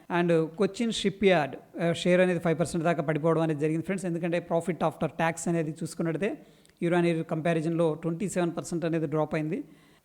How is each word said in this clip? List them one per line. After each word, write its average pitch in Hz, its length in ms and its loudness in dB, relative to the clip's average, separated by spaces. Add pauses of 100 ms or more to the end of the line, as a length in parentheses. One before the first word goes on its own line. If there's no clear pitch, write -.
(220)
And 165 340 4
కొచ్చిన్ 214 360 0
షిప్ 196 340 0
యార్డ్, 160 300 4 (280)
ఆ, 165 100 2
షేర్ 180 280 4
అనేది 180 180 2
ఫైవ్ 165 200 0
పర్సెంట్ 165 260 0
దాకా 165 180 2
పడిపోవడం 160 380 2
అనేది 160 180 0
జరిగింది 156 240 0
ఫ్రెండ్స్, 190 220 -4
ఎందుకంటే 170 480 -2
profit 165 280 0
after 165 260 -2
tax 165 280 -2 (120)
అనేది 165 240 0
చూసుకున్నట్టయితే 165 640 -4 (460)
year 175 160 2
on 170 80 4
year 160 160 0
కంపారిజన్లో 165 680 0
ట్వంటీ 165 360 -4
సెవెన్ 175 280 -2
పర్సెంట్ 170 280 -4
అనేది 160 200 0
డ్రాప్ 151 300 -2
అయింది. 156 280 -4 (420)